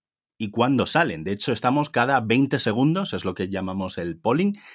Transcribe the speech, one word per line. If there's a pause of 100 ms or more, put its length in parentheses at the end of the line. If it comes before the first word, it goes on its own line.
(360)
y
cuándo
salen.
De
hecho,
estamos
cada
veinte
segundos,
es
lo
que
llamamos
el
polling, (220)